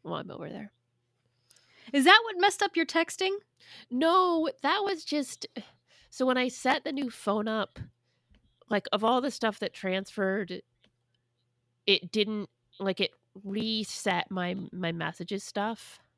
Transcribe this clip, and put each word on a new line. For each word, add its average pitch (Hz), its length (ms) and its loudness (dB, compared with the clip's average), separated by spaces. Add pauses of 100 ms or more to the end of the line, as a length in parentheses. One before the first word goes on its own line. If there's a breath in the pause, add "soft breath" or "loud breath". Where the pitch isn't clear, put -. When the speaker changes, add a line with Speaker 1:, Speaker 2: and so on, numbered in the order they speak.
Speaker 1:
while 165 140 -6
I'm 170 140 -8
over 147 200 -12
there. - 220 -12 (1200 soft breath)
Speaker 2:
Is 277 100 4
that 415 220 12
what 427 160 -6
messed 392 200 2
up 403 140 0
your 330 100 2
texting? 339 460 0 (580 soft breath)
Speaker 1:
No, 330 600 4 (120)
that 349 220 0
was 381 220 -4
just, - 420 -4 (640 loud breath)
so - 160 -2
when 254 120 4
I 247 120 2
set 262 340 0
the 330 80 -4
new 269 180 -4
phone 214 380 -2
up, 214 320 -4 (920)
like, 208 220 0
of 214 140 0
all 247 160 4
the 262 100 -2
stuff 220 280 -2
that - 140 -4
transferred, 190 880 -2 (1300)
it 185 240 2
didn't, 208 360 -2 (320)
like, 196 220 -2
it - 100 -2 (320)
reset 208 880 -4
my, 185 260 -4 (160)
my 175 200 -4
messages 170 520 -6
stuff. - 560 -8 (180)